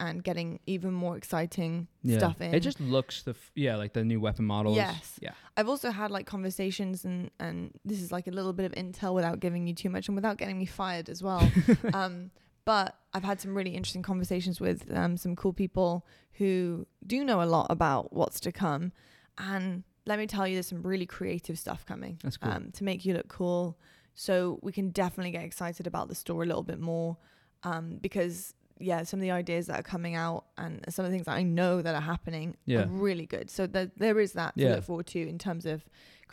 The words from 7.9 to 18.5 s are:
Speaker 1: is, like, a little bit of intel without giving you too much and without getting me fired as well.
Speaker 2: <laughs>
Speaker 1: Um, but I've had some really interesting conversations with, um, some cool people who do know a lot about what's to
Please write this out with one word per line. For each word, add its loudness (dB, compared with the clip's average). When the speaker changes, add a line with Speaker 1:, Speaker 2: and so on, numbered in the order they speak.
Speaker 1:
is, -6
like, -4
a -6
little -2
bit 0
of -2
intel -4
without 2
giving -2
you -2
too -4
much -4
and 0
without 0
getting -4
me -2
fired -4
as -10
well. 6
Speaker 2:
<laughs> 6
Speaker 1:
Um, -2
but 4
I've -2
had 0
some -4
really 0
interesting -4
conversations 0
with, 0
um, 2
some -2
cool 2
people 2
who 0
do 0
know 6
a 6
lot 6
about 4
what's 2
to -2